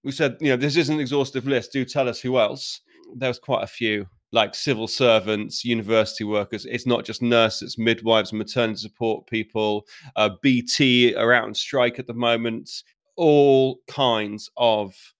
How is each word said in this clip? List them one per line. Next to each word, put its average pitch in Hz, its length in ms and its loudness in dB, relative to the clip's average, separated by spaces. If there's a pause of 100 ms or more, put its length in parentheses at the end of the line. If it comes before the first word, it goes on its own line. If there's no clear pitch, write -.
We 139 80 -6
said, 139 280 -2
you 151 100 0
know, 123 80 4
"This 143 200 0
is 147 120 2
an 156 100 0
exhaustive 135 480 -4
list. 131 260 -2
Do 135 100 -2
tell 131 240 -2
us 120 120 -6
who 127 180 -2
else." - 440 -2 (340)
There 127 140 -4
was 120 100 -8
quite 110 240 -2
a 107 40 -8
few, 107 400 -4 (240)
like 110 220 0
civil 113 340 -4
servants, 107 760 0
university 110 580 0
workers. 104 420 -4
It's - 200 -8
not 120 200 0
just - 180 -10
nurses, 113 540 2
midwives, 113 560 0
maternity 107 480 -4
support 110 460 -6
people, 107 600 -4 (280)
uh, 107 140 2 (140)
B 127 180 4
T 123 540 4
are 113 180 2
out 113 120 2
on 107 100 -12
strike 123 420 -2
at 131 100 -12
the 117 60 -10
moment. 117 560 -2 (460)
All 139 720 4
kinds 107 680 -2
of 107 360 2 (260)